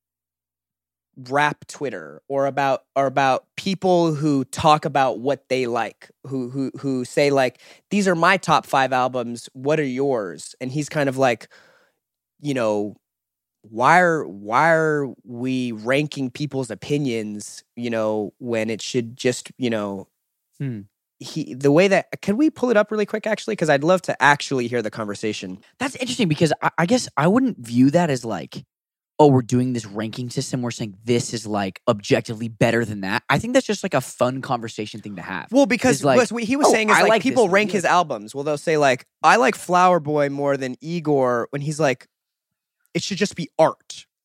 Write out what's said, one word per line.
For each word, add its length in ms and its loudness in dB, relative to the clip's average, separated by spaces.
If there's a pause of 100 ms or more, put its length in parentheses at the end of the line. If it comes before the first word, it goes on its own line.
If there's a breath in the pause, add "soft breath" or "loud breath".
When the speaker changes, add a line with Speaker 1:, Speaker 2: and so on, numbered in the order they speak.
(1300)
Speaker 1:
rap 420 0
Twitter 600 -10
or 180 -2
about, 380 0 (120)
or 120 2
about 380 0 (100)
people 580 0
who 320 0
talk 400 2
about 340 0
what 300 -4
they 160 0
like, 460 -6 (140)
who, 240 -6
who, 280 -4
who 280 -4
say, 260 2
like, 280 0 (300 loud breath)
"These 180 2
are 80 4
my 220 6
top 280 2
five 280 2
albums. 600 -2
What 260 -2
are 60 -2
yours?" 760 -4
And 100 -8
he's 180 -6
kind 200 0
of 80 -6
like, 320 0 (880 soft breath)
you 140 -4
know, 420 -2 (680)
"Why 360 4
are, 280 2
why 460 0
are 380 0 (120)
we 480 -4
ranking 580 -2
people's 400 -6
opinions, 960 -6 (120)
you 140 -6
know, 480 -2
when 320 -4
it 120 -6
should 360 -4
just, 400 -4
you 140 -2
know," 360 -6 (520)
Speaker 2:
Hmm. 220 -8 (380)
Speaker 1:
he, 360 -10
the 160 4
way 160 4
that, 340 -2
can 160 -2
we 140 2
pull 180 -4
it 80 4
up 140 0
really 160 -2
quick, 180 -6
actually? 300 -4
'Cause 160 -2
I'd 120 4
love 200 2
to 180 -4
actually 460 2
hear 160 -4
the 80 -6
conversation. 640 -6 (220 soft breath)
Speaker 2:
That's 160 -6
interesting 320 -2
because 340 0
I, 160 0
I 80 2
guess 320 0
I 100 2
wouldn't 300 2
view 340 4
that 200 2
as 120 -2
like, 400 -8 (560)
"Oh, 80 10
we're 140 6
doing 320 0
this 120 -4
ranking 440 -8
system. 320 -6
We're 80 -4
saying 340 -10
this 300 0
is, 140 -8
like, 400 -4
objectively 640 -2
better 360 0
than 160 -8
that." 300 -4
I 80 2
think 160 -6
that's 100 4
just, 160 -4
like, 140 -4
a 60 2
fun 420 -2
conversation 580 -8
thing 140 -14
to 80 -12
have. 280 -10
Speaker 1:
Well, 140 6
because 320 2
Speaker 2:
It's 60 -6
like, 280 4
Speaker 1:
what 120 -6
he 120 0
was 120 4
Speaker 2:
"Oh, 40 6
Speaker 1:
saying 200 2
is, 60 6
Speaker 2:
I 40 6
Speaker 1:
like, 80 6
Speaker 2:
like 140 4
this 80 0
Speaker 1:
people 140 4
Speaker 2:
one." 60 0
Speaker 1:
rank 200 2
Speaker 2:
Yeah. 60 -2
Speaker 1:
his 80 -2
albums. 500 0
Well, 80 -6
they'll 160 -2
say, 180 0
like, 300 2 (160)
"I 140 8
like 180 2
Flower 440 4
Boy 300 0
more 260 -2
than 260 -6
Igor," 680 0
when 140 -6
he's 160 -4
like, 280 0 (840)
"It 80 -2
should 160 -6
just 180 -2
be 220 -8
art." 480 0 (200)